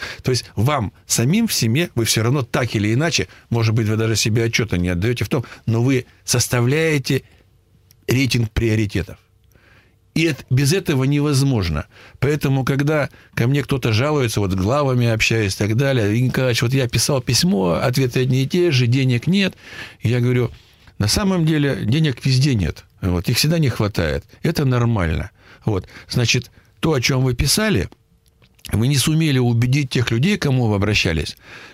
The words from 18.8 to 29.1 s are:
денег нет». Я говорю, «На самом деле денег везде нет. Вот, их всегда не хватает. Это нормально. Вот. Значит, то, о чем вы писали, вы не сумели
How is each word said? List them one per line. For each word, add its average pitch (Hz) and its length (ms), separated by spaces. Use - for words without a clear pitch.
денег 127 400
нет». 185 260
Я 120 180
говорю, 123 320
«На 196 100
самом 190 380
деле 151 400
денег 143 400
везде 131 300
нет. 87 280
Вот, 90 280
их 117 80
всегда 151 220
не 147 100
хватает. 87 560
Это 156 240
нормально. 110 640
Вот. 101 240
Значит, 123 420
то, 160 120
о 135 60
чем 127 240
вы 127 120
писали, 147 520
вы 107 140
не 143 100
сумели 156 400